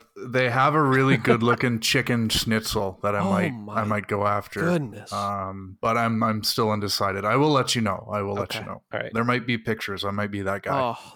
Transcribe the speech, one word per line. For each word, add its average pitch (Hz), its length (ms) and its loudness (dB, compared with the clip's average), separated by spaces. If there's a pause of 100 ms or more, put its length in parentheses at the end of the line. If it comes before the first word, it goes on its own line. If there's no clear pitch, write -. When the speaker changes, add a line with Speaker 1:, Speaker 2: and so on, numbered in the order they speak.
(160)
Speaker 1:
they 123 340 0
have 135 240 4
a 156 80 4
really 135 340 6
good 120 260 2
looking 120 380 2
Speaker 2:
<laughs> - 0 -
Speaker 1:
chicken 120 480 0
schnitzel 110 760 0
that 104 120 0
I 101 60 0
Speaker 2:
Oh 196 100 0
Speaker 1:
might, 180 240 2
Speaker 2:
my 104 260 -6
Speaker 1:
I 107 40 -2
might 107 220 -2
go 101 200 0
after. 104 340 -2
Speaker 2:
goodness. 131 520 -2
Speaker 1:
Um, 98 680 -6
but 113 160 0
I'm, 113 260 2
I'm 107 200 0
still 110 280 0
undecided. 101 540 -2
I 107 120 2
will 147 140 4
let 127 240 2
you 120 80 0
know. 95 300 -2
I 104 100 -2
will 101 120 -2
let 101 100 -2 (100)
Speaker 2:
Okay. 113 60 -6
Speaker 1:
you 104 60 -10
know. 95 160 -12 (100)
Speaker 3:
All 110 80 -4
right. 113 120 -6
Speaker 1:
There 113 120 0
might 123 220 0
be 120 120 0
pictures. 104 460 -4
I 101 60 -2
might 101 200 -2
be 101 120 -4
that 95 200 -2
guy. 139 180 -2
Speaker 2:
Oh, 120 360 -4